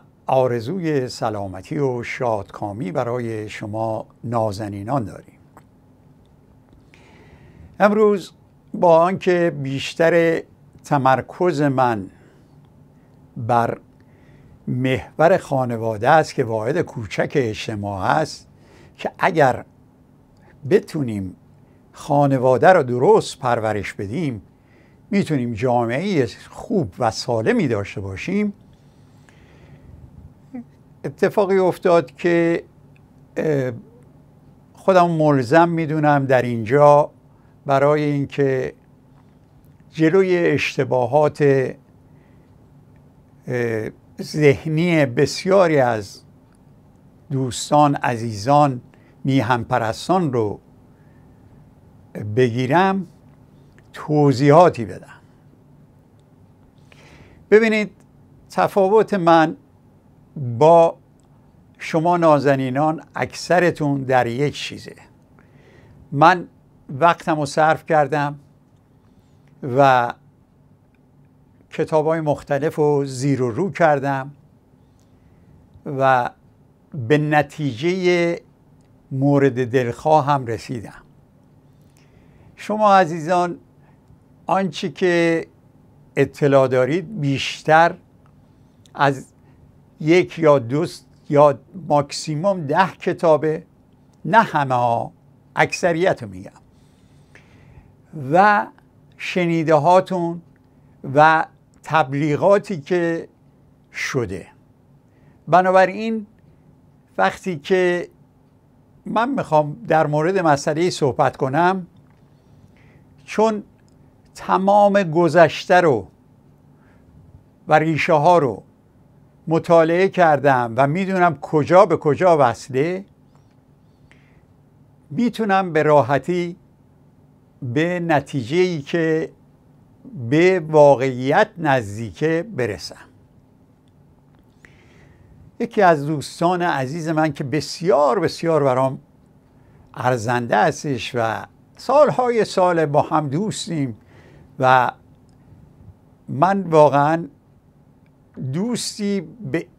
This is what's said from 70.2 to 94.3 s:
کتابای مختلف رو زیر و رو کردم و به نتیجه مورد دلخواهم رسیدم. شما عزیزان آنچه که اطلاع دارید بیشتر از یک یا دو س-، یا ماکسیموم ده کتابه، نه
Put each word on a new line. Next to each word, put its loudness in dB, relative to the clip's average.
کتابای -2
مختلف -4
رو 0
زیر -2
و 0
رو -4
کردم 0
و 0
به 4
نتیجه -2
مورد 2
دلخواهم 0
رسیدم. -10
شما 2
عزیزان 0
آنچه -2
که 0
اطلاع 2
دارید -2
بیشتر 0
از -2
یک 0
یا 4
دو -4
س-، -16
یا 4
ماکسیموم -4
ده 0
کتابه، -2
نه 4